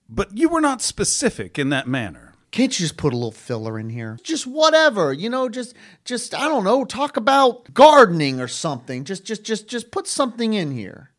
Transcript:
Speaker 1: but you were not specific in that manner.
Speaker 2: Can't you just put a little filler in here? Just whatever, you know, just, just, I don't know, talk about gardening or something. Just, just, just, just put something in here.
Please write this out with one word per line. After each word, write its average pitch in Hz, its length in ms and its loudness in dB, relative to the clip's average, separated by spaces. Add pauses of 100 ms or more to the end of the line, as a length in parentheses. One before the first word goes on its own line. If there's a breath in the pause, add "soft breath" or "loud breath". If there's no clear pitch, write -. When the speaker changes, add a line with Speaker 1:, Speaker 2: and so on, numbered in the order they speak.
Speaker 1:
but 196 280 -6
you 311 120 2
were 320 120 0
not 269 220 0
specific - 720 -4
in 139 120 -2
that 135 180 -2
manner. 120 380 -6 (260)
Speaker 2:
Can't 262 300 -2
you 175 40 -2
just 151 120 -6
put 143 160 -2
a 123 40 -2
little 120 140 -4
filler 110 480 -8
in 110 120 -8
here? 113 340 -10
Just 320 240 -6
whatever, 302 640 2
you 165 180 -6
know, 254 200 -4
just, 233 240 -10 (300 soft breath)
just, 240 300 -10
I 269 140 -2
don't 269 160 0
know, 240 200 2
talk 269 320 -6
about 269 560 2
gardening 175 680 8
or 123 80 -8
something. 131 560 -6
Just, 185 200 -10
just, 214 200 -10
just, 220 240 -6
just 240 240 -10
put 392 160 -6
something 233 460 -2
in 165 180 -2
here. 113 460 -12